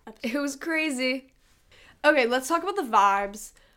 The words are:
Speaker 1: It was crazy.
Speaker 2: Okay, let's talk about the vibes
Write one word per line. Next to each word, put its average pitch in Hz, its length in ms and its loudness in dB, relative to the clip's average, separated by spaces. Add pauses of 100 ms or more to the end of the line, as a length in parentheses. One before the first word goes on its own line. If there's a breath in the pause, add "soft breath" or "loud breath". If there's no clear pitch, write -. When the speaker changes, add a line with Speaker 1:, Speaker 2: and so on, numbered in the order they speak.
(220)
Speaker 1:
It 240 160 -2
was 285 180 -4
crazy. 269 760 -4 (720 soft breath)
Speaker 2:
Okay, 294 220 4
let's 254 220 -2
talk 330 140 0
about 403 140 -6
the 392 60 -2
vibes 202 720 2 (240 soft breath)